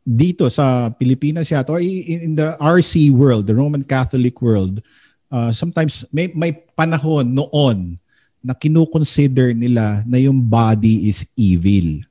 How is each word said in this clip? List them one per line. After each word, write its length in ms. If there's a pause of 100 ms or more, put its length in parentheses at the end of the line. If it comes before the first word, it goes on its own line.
dito 480
sa 400
Pilipinas 640
yata, 160
or 120
i-, 280
in, 100 (120)
in 20
the 240
R 240
C 320
world, 320
the 80
Roman 320
Catholic 560
world, 400 (480)
uh, 240
sometimes 560
may, 240
may 240 (160)
panahon 640
noon 640 (400)
na 160
kinukonsider 960
nila 560
na 80
yung 240
body 640
is 320
evil. 720